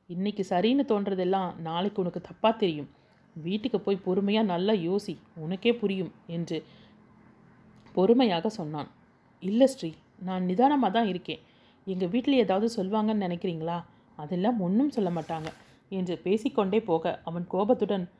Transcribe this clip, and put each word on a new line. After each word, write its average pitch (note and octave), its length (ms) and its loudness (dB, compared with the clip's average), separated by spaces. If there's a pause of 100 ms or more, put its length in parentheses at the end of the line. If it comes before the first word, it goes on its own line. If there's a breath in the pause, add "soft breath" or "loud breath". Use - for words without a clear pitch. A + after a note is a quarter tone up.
(100)
இன்னைக்கு G3 380 -2
சரின்னு A3+ 400 4
தோன்றதெல்லாம் F#3+ 680 0
நாளைக்கு E3+ 440 -4
உனக்கு F3 200 -4
தப்பா - 300 0
தெரியும். E3 400 -2 (460 soft breath)
வீட்டுக்கு F#3+ 440 -2
போய் G3 260 -2
பொறுமையா G3+ 360 2
நல்லா F#3+ 300 2
யோசி, F#3 420 0 (200)
உனக்கே F#3 400 0
புரியும்" G3 380 -2 (140)
என்று E3+ 320 -6 (1300 loud breath)
பொறுமையாக G#3 560 4
சொன்னான். D3+ 400 -8 (540)
"இல்ல A3 240 6
ஸ்ரீ, G#3+ 240 -2 (280)
நான் F3+ 280 -4
நிதானமா A#3+ 440 4
தான் A3+ 160 2
இருக்கேன். - 360 -6 (440 soft breath)
எங்க F#3 200 -2
வீட்ல B3 300 2
ஏதாவது G#3 380 4
சொல்வாங்கன்னு G#3 500 0
நினைக்கிறீங்களா? E3+ 540 -4 (380 soft breath)
அதெல்லாம் F#3 440 -2
ஒண்ணும் G#3 300 2
சொல்ல F#3+ 200 0
மாட்டாங்க." D#3+ 380 -6 (400 soft breath)
என்று F3+ 300 -4
பேசிக்கொண்டே G#3+ 640 0
போக, F3+ 440 -2
அவன் F3 220 -8
கோபத்துடன், G3 720 0